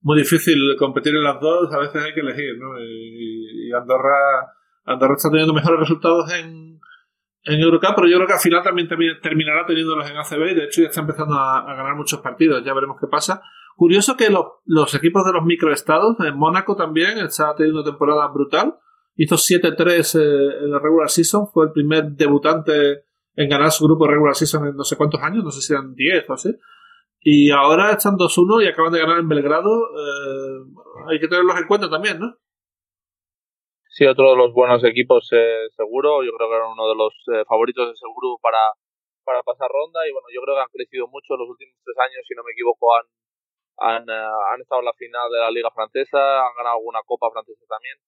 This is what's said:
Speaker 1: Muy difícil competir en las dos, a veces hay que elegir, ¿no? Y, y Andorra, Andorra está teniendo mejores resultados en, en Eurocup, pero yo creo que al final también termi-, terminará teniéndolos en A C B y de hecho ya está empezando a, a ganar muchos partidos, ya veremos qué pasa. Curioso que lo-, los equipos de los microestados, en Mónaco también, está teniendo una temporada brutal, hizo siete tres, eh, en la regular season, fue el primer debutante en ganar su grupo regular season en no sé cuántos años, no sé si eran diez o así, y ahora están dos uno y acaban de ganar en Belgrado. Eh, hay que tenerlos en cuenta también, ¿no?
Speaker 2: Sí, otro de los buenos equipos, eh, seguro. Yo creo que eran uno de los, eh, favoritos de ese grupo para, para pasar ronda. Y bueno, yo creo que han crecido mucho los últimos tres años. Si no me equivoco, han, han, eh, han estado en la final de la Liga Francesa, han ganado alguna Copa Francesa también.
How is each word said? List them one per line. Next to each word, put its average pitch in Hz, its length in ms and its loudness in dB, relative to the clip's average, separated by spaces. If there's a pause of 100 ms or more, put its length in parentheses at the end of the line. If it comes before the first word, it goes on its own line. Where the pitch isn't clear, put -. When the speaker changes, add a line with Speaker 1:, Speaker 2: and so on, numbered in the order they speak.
Speaker 1:
Muy 151 180 2
difícil 143 580 2
competir 139 380 -2
en 151 80 0
las 139 160 -2
dos, 165 340 0
a 143 60 -4
veces 147 240 -6
hay 156 100 -10
que 156 60 -6
elegir, 131 400 -8
¿no? 127 200 -16
Y, 113 880 -14
y 120 40 -6
Andorra, 131 800 0 (320)
Andorra 131 300 0
está 151 140 -2
teniendo 156 240 2
mejores 156 260 2
resultados 160 540 0
en, 160 460 -12 (640)
en 151 160 0
Eurocup, 165 360 4
pero 175 120 4
yo 175 100 6
creo 185 100 2
que 196 60 2
al 180 60 0
final 175 240 2
también 175 240 -2
termi-, 165 340 -2
terminará 156 440 -2
teniéndolos 160 440 -2
en 147 80 -12
A 151 60 -8
C 151 140 -8
B 165 140 -2
y 175 40 -2
de 151 100 0
hecho 156 160 0
ya 160 80 4
está 160 120 -6
empezando 151 320 -4
a, 135 260 0
a 135 160 -10
ganar 135 200 -6
muchos 147 260 -8
partidos, 139 420 0
ya 135 120 -4
veremos 135 260 -4
qué 143 60 -6
pasa. 185 340 -4 (340)
Curioso 190 400 4
que 220 140 2
lo-, 185 360 0
los 156 300 2
equipos 170 300 2
de 185 80 0
los 165 100 0
microestados, 170 760 2
en 147 180 -2
Mónaco 180 380 0
también, 175 420 -2
está 156 380 -2
teniendo 156 260 0
una 147 80 -4
temporada 147 380 0
brutal, 143 500 0 (380)
hizo 160 220 2
siete 175 360 2
tres, 170 420 2
eh, 160 40 4
en 143 520 2
la 143 80 0
regular 151 300 2
season, 202 420 0
fue 160 140 4
el 156 60 -6
primer 151 400 0
debutante 147 920 2 (320)
en 143 140 -2
ganar 143 220 2
su 156 140 0
grupo 156 220 4
regular 147 280 4
season 151 320 -2
en 143 80 -8
no 139 80 -8
sé 143 120 -4
cuántos 147 260 -2
años, 185 220 -4
no 151 80 -8
sé 135 100 -12
si 151 120 -4
eran 135 200 -6
diez 147 340 -2
o 139 60 -6
así, 180 160 -6 (680)
y 147 320 6
ahora 156 400 4
están 202 240 0
dos 175 220 0
uno 202 240 4
y 196 60 4
acaban 165 260 0
de 165 60 0
ganar 165 200 2
en 165 80 -2
Belgrado. 156 420 0
Eh, 143 880 -6 (540)
hay 151 80 0
que 156 80 -2
tenerlos 175 300 2
en 160 100 -4
cuenta 196 220 0
también, 175 300 -4
¿no? 240 180 -10 (1500)
Speaker 2:
Sí, - 160 2
otro 135 260 6
de 127 60 6
los 120 160 4
buenos 123 320 4
equipos, 123 480 2
eh, 113 420 2
seguro. 135 480 -2
Yo 120 140 -4
creo 117 100 -4
que 113 80 -4
eran 113 160 -4
uno 110 160 -6
de 110 80 0
los, 110 180 -2 (200)
eh, 110 160 -2
favoritos 120 400 -2
de 117 80 -14
ese 127 80 -20 (100)
grupo 123 240 -8
para, 113 220 0 (640)
para 127 180 -4
pasar 123 240 -6
ronda. 160 400 -4
Y 139 60 -8
bueno, 127 180 -12
yo 123 80 -12
creo 135 160 -6
que 135 60 -4
han 127 100 -8
crecido 127 380 -10
mucho 139 260 -10
los 123 140 -10
últimos 135 340 -20
tres 123 220 -14
años. 131 180 -12
Si 120 140 -16
no 117 80 -18
me 117 80 -14
equivoco, 117 420 0
han, 117 100 -2 (760)
han, 113 260 -2
eh, 110 260 -8 (200)
han 127 80 -10
estado 123 240 -4
en - 20 -4
la 117 80 -8
final 120 380 -10
de 117 80 0
la 113 100 -2
Liga 117 220 -6
Francesa, 135 720 -2
han 123 100 -6
ganado 120 220 -4
alguna 113 260 -8
Copa 117 300 -6
Francesa 110 340 -16
también. 127 300 -14 (100)